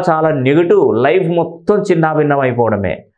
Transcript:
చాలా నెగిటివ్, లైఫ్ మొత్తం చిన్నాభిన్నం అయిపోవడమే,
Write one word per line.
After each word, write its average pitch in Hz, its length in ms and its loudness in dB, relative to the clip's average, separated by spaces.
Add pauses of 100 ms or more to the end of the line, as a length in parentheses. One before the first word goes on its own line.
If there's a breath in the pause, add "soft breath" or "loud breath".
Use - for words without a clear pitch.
(100)
చాలా 160 180 0
నెగిటివ్, 147 760 2
లైఫ్ 160 260 0
మొత్తం 175 540 -2
చిన్నాభిన్నం 151 580 0
అయిపోవడమే, 110 640 -2 (140)